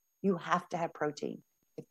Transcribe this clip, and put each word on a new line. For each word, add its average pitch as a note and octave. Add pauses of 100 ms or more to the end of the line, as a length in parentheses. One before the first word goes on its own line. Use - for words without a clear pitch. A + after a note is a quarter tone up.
(220)
You F#3+
have E3
to F3
have E3
protein. D3 (360)
If -